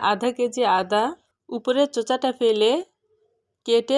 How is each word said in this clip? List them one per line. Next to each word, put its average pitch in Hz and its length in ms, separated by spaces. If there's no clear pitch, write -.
আধা 208 280
কেজি 247 300
আদা 190 320
উপরের 254 420
চোচাটা 254 420
ফেলে 226 400
কেটে 233 320